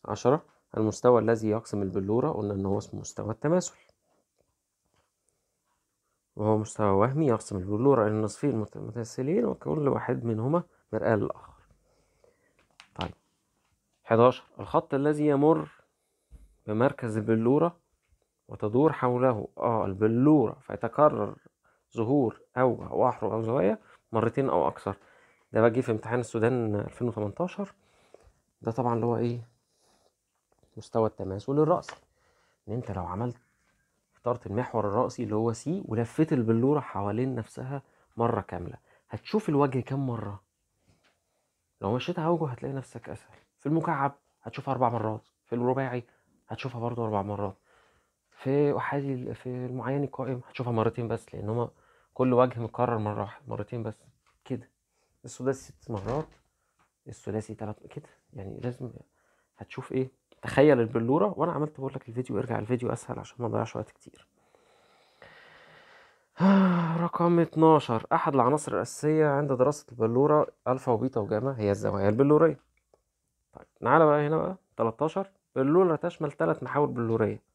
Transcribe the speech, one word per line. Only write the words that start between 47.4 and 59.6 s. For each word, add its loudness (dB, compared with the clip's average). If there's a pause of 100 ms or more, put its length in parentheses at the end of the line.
في 0
أحادي -4
ال-، -8
في -14
المعين -4
القائم -6
هتشوفها -4
مرتين 0
بس، -8
لأن -8
هما -2 (440)
كل 2
وجه 4
متكرر -2
مرة -4
واحدة، -10
مرتين -8
بس -10 (420)
كده. -10 (560)
السداسي -6
ست -14
مرات، -4 (800)
الثلاثي -8
تلات، -12
كده. -16 (240)
يعني -14
لازم -8 (680)
هتشوف -14